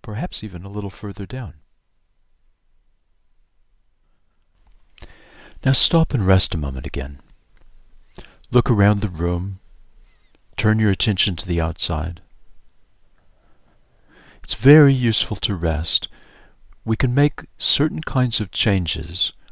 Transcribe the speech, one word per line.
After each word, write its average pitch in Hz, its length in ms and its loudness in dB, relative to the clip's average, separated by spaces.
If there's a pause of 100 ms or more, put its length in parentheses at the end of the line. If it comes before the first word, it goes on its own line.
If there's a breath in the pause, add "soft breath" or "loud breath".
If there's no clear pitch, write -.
perhaps 107 420 -8
even 92 220 -12
a 98 40 -12
little 101 200 -8
further 101 380 -10
down. 117 260 -10 (4000 loud breath)
Now 135 100 2
stop - 400 2
and 107 120 0
rest 95 300 4
a - 20 -2
moment 67 300 -6
again. 71 320 -8 (1300 loud breath)
Look 120 180 8
around 101 320 4
the 104 80 -2
room. 87 500 -4 (1000)
Turn 110 220 2
your 107 120 2
attention 95 440 -2
to - 120 -12
the 85 140 0
outside. 80 600 -4 (2250 soft breath)
It's - 100 -8
very 143 400 6
useful 117 440 -2
to - 180 -4
rest. 82 520 -2 (760 soft breath)
We 113 120 -2
can 123 180 0
make 143 300 0 (140)
certain - 440 -2
kinds 127 380 -2
of 107 120 -6
changes 87 840 -2 (180 soft breath)